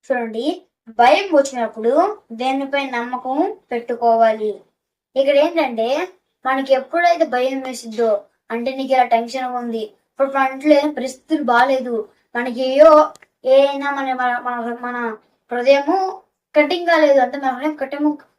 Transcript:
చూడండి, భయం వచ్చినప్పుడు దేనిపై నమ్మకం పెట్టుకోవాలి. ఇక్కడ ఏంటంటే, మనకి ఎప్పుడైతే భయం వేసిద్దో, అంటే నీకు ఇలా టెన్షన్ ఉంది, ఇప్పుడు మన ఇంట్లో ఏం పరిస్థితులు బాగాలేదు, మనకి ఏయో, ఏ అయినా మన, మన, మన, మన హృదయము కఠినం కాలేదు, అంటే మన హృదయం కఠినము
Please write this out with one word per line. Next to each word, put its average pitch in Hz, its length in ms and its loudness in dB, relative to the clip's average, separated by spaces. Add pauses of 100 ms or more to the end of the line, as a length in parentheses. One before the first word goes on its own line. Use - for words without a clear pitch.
చూడండి, 247 580 -6 (260)
భయం 302 480 2
వచ్చినప్పుడు 269 800 0 (140)
దేనిపై 269 580 -4
నమ్మకం 254 680 -4 (140)
పెట్టుకోవాలి. 226 880 0 (560)
ఇక్కడ 277 200 2
ఏంటంటే, 285 720 0 (380)
మనకి 269 280 0
ఎప్పుడైతే 330 520 2
భయం 254 340 -2
వేసిద్దో, 233 640 -2 (260)
అంటే 240 260 -4
నీకు 269 160 -2
ఇలా 254 120 4
టెన్షన్ 240 480 -2
ఉంది, 233 300 -6
ఇప్పుడు - 500 -6
మన 262 200 0
ఇంట్లో 285 220 4
ఏం 294 180 2
పరిస్థితులు 269 520 -6
బాగాలేదు, 247 640 0 (280)
మనకి 240 260 -4
ఏయో, 302 500 6 (320)
ఏ 269 220 6
అయినా 277 240 -4
మన, 269 220 -4
మన, 247 260 -2
మన, 240 420 -6
మన 240 360 -8 (360)
హృదయము 285 720 0 (340)
కఠినం 320 280 0
కాలేదు, 311 360 4
అంటే 254 160 -2
మన 269 140 -2
హృదయం 294 260 -6
కఠినము 294 420 -4 (200)